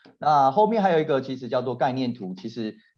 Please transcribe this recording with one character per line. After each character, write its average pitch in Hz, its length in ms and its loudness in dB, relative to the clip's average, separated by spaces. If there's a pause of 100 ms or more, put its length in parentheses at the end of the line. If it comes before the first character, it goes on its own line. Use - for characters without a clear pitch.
(200)
那 143 320 4
后 214 160 4
面 214 160 0
还 190 80 4
有 165 80 4
一 156 40 0
个 139 180 0
其 131 140 -8
实 123 140 -10
叫 127 140 -2
做 123 100 -4
概 135 180 0
念 127 220 -4
图， 92 220 -10
其 113 140 -10
实 110 280 -8 (200)